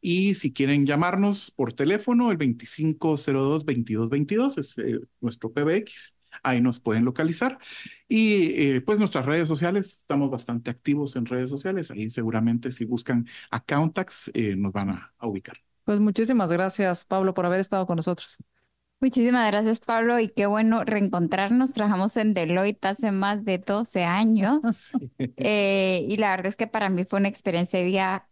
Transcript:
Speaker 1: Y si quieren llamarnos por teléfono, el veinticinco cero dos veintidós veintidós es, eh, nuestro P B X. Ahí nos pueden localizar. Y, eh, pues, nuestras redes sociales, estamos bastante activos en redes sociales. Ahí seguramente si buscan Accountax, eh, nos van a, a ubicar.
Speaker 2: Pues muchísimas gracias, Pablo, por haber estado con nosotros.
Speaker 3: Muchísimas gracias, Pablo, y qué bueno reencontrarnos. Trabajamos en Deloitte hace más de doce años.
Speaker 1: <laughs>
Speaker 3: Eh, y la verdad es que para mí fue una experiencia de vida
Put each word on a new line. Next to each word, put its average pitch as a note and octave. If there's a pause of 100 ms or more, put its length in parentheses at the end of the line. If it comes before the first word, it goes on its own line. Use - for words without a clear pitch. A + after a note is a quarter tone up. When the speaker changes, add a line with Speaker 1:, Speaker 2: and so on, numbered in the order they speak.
Speaker 1:
Y F#3
si D#3
quieren C#3
llamarnos F#3
por -
teléfono, A3+
el F#3+
veinticinco D3+
cero C#3
dos D3
veintidós A#2
veintidós G3+
es, -
eh, A#2 (200)
nuestro A#2
P C#3+
B D#3+
X. - (300)
Ahí B2+
nos A#2+
pueden A2+
localizar. E3 (500)
Y, G#3
eh, C3+
pues, G#3
nuestras D3+
redes D#3
sociales, F3
estamos C#3+
bastante A#2+
activos C#3+
en A#2+
redes B2+
sociales. E3+
Ahí G#2+
seguramente A#2
si B2
buscan A#2 (240)
Accountax, D#3+
eh, G#2+
nos G2
van G2
a, F2+
a A#2+
ubicar. G2 (280)
Speaker 2:
Pues G#3
muchísimas G#3+
gracias, F#3
Pablo, F#3+
por F3+
haber F3+
estado F#3+
con F3+
nosotros. E3+ (600)
Speaker 3:
Muchísimas B3
gracias, A3
Pablo, A#3
y A3+
qué G3+
bueno A3
reencontrarnos. G3+
Trabajamos G#3
en G#3+
Deloitte F#3
hace G3+
más G3+
de F#3+
doce G3+
años. A3
Speaker 1:
<laughs> D3+
Speaker 3:
Eh, F#3+
y G3+
la G3+
verdad F#3
es G3+
que A3
para G#3
mí F3+
fue G3
una G3
experiencia F3+
de F3+
vida F#3+